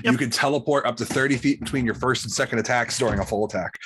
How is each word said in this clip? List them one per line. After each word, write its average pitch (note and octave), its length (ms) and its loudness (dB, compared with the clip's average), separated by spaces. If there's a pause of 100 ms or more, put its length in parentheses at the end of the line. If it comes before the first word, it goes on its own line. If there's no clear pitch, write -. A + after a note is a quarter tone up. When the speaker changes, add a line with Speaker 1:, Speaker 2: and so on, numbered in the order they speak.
Speaker 1:
Yep. A3+ 100 2
Speaker 2:
You B2 40 2
can B2+ 140 0
teleport C#3 560 2
up A#2+ 100 -2
to A#2 80 -2
thirty C3+ 320 2
feet C#3 220 2
between B2 260 -2
your A2 80 2
first B2 300 0
and A2+ 100 -8
second B2+ 240 0
attacks A#2 400 0
during G#2+ 220 2
a F#2+ 60 0
full G#2+ 200 -2
attack, F#2 400 -6